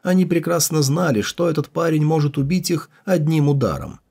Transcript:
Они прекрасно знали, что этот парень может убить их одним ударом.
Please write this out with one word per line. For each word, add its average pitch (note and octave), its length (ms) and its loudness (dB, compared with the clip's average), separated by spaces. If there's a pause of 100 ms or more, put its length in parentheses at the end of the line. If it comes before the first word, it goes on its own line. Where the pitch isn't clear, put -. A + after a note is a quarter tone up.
Они F#3 220 4
прекрасно D#3+ 560 0
знали, C#3+ 400 0
что E3+ 280 -2
этот D3+ 200 -4
парень D#3+ 340 0
может D3+ 340 0
убить D#3 320 -2
их - 200 -4 (160)
одним D#3 420 2
ударом. F#2+ 640 -2